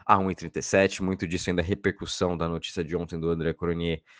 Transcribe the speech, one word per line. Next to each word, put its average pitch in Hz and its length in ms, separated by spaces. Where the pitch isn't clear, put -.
a 104 100
um 95 140
e 90 40
trinta - 240
e - 40
sete. 98 400
Muito 95 260
disso 90 220
ainda 87 100
é 82 40
repercussão 92 680
da 82 140
notícia 85 340
de 80 140
ontem 85 240
do 82 80
André 82 240
Coronier 85 500